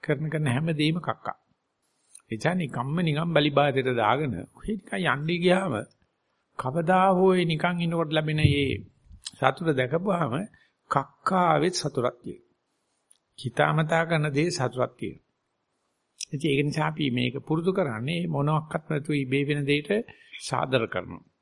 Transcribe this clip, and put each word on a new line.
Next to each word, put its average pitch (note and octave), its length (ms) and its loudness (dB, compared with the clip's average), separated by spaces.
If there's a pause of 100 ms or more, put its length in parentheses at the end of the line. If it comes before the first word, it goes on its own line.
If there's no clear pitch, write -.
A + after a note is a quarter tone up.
කරන D3+ 240 -2
කරන D#3 200 -2
හැම C3+ 220 0
දෙයක්ම D#3 300 0
කක්කා. - 400 -6 (800)
ඒ - 80 -20
නිසා A#2 260 -2
නිකම්ම C#3+ 440 -4
නිකම් E3 320 0
බලිබාධයට C#3+ 640 2
දාගෙන A#2 400 2 (140)
ඔහෙ - 220 -10
නිකන් G3 280 -6 (100)
යන්නේ D3+ 300 0
ගියාම F3+ 360 2 (840)
කවදා E3+ 520 2
හෝ F#3 200 6
ඒ F3+ 140 4
නිකන් E3+ 340 0
ඉන්නකොට E3 340 0
ලැබෙන D#3 260 0
මේ C#3+ 300 0 (640)
සතුට C3 380 2
දැකපුවාම D3+ 640 0 (560)
කක්කාවෙත් E3+ 840 2
සතුටක් C3 420 -2
තියෙනවා. - 280 -16 (960)
හිතාමතා D#3 680 2
කරන D#3+ 240 0
දේ D3 200 0
සතුටක් B2 460 -2
තියෙනවා. - 300 -10 (960)
ඉතින් D3+ 280 -4
ඒක C#3 140 2
නිසා D3 240 0
අපි D#3 220 -2
මේක B2 300 -2
පුරුදු E3 340 -2
කරන්නේ D#3 540 -2
මොනවත් D#3 460 -2 (100)
නැතුව D3+ 320 -4
ඉබේ C#3 300 0
වෙන D3 180 -2
දෙයට C#3+ 280 0 (460)
සාදර B2+ 480 0
කරනවා. F2 400 -6 (180)